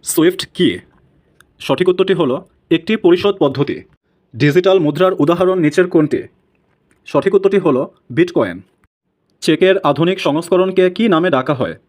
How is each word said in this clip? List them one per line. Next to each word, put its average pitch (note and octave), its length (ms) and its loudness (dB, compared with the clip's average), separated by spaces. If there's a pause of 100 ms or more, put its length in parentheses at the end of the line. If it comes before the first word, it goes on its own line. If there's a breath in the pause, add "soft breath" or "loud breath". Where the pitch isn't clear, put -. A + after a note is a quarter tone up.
সুইফট F3+ 520 -2
কি? C3 240 0 (800)
সঠিক F3+ 300 -2
উত্তরটি F#3 260 0
হলো D#3 320 -4 (240)
একটি E3+ 260 -2
পরিশোধ F#3 420 0
পদ্ধতি। C#3 420 -2 (560)
ডিজিটাল F3+ 420 2
মুদ্রার D#3+ 400 0
উদাহরণ F3+ 400 0
নিচের F3 300 2
কোনটি? D#3 340 0 (840)
সঠিক F#3+ 280 -2
উত্তরটি G3 240 2
হলো C#3+ 360 -2 (160)
বিটকয়েন। A#2 500 -2 (800)
চেকের F#3 380 2
আধুনিক E3 420 0
সংস্করণকে F3+ 720 0
কি A3 180 -2
নামে F3 220 2
ডাকা C3+ 240 0
হয়? F#2 200 -4 (140)